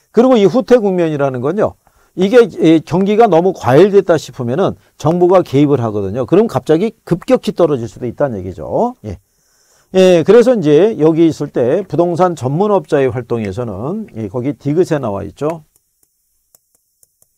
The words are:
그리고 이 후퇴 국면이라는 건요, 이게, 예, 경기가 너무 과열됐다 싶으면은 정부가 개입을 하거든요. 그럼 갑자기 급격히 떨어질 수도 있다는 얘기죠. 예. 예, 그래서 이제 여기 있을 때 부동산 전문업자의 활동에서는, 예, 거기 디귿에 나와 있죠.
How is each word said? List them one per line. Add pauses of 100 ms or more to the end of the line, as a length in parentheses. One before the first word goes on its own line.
(120)
그리고
이
후퇴
국면이라는
건요, (400)
이게, (100)
예,
경기가
너무
과열됐다
싶으면은 (220)
정부가
개입을
하거든요.
그럼
갑자기 (120)
급격히
떨어질
수도
있다는
얘기죠. (100)
예. (760)
예,
그래서
이제
여기
있을
때
부동산
전문업자의
활동에서는,
예,
거기
디귿에
나와
있죠. (1700)